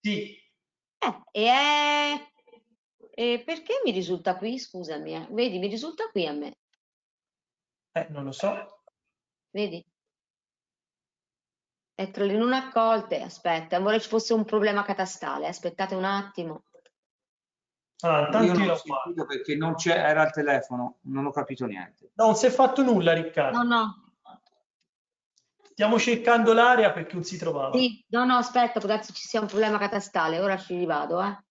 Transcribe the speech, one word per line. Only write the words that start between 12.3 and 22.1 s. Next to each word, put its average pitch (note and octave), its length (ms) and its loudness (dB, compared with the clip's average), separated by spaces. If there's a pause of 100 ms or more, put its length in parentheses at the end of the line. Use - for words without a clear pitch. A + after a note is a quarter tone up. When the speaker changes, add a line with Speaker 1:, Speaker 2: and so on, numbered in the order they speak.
Speaker 2:
non A#3+ 160 2
accolte. A3+ 720 0
Aspetta, E3 560 -4
vorrei G#3 220 2
ci - 80 -12
fosse A3 260 0
un A3 100 2
problema G#3 380 0
catastale. D#3 640 -6
Aspettate F3+ 480 -6
un F#3 80 -4
attimo. F#3+ 600 -6 (1400)
Speaker 1:
Ah, D#3 240 2
intanto G#3+ 200 4
Speaker 3:
Io F3 60 4
non F3+ 100 4
Speaker 1:
io F3+ 100 2
Speaker 3:
ho - 0 -
Speaker 1:
lo - 80 -2 (240)
Speaker 3:
sentito E3+ 220 -6
perché C#3 280 -6
non D#3+ 220 -2
c'è, E3+ 200 0
era D#3 260 2
al D#3 100 2
telefono, C3+ 680 -2
non C3+ 240 -4
ho C#3+ 40 -2
capito C#3 360 -6
niente. F#2+ 480 -14